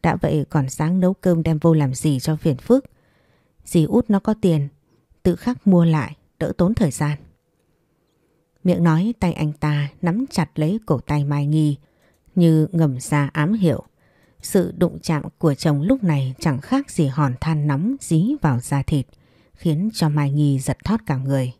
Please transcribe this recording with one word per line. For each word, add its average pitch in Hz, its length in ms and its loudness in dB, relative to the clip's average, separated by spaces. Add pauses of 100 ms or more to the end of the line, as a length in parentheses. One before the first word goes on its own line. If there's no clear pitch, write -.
Đã 165 140 2
vậy 151 340 -2
còn 135 180 0
sáng 170 320 -2
nấu 185 140 2
cơm 170 280 0
đem 156 160 0
vô 165 160 4
làm 139 200 0
gì 135 260 0
cho 156 160 -2
phiền 151 200 -2
phức. 262 280 2 (800)
Dì 160 200 2
út - 260 0
nó 196 80 4
có 214 220 -2
tiền, 156 280 2 (540)
tự 170 140 2
khắc - 300 -4
mua 175 180 6
lại, 156 320 0 (220)
đỡ 160 200 -4
tốn 196 160 2
thời 156 160 0
gian." 147 280 -4 (1500)
Miệng 170 200 2
nói, 170 360 2
tay 175 120 0
anh 151 200 -4
ta 147 360 -2 (140)
nắm 185 280 -2
chặt 160 240 -2
lấy 170 320 -2
cổ - 120 0
tay 147 260 -2
Mai 143 220 -2
Nghi 151 300 2 (580)
như 160 380 4
ngầm 147 280 0
ra 143 320 -2
ám 156 200 0
hiệu. 180 300 0 (600)
Sự 175 360 0
đụng 170 240 -2
chạm 156 200 -2 (160)
của 147 160 2
chồng 147 280 0
lúc 247 220 0
này 135 340 0
chẳng 143 220 -2
khác 269 300 -4
gì 156 160 0
hòn 135 340 0
than 156 260 -2
nóng 165 340 -2
dí 185 420 0
vào 127 180 0
da - 220 -4
thịt, 143 240 -2 (480)
khiến 175 400 -2
cho 165 140 0
Mai 147 220 0
Nghi 143 280 2
giật - 260 -4
thót 220 220 -2
cả 139 100 -2
người. 131 440 -4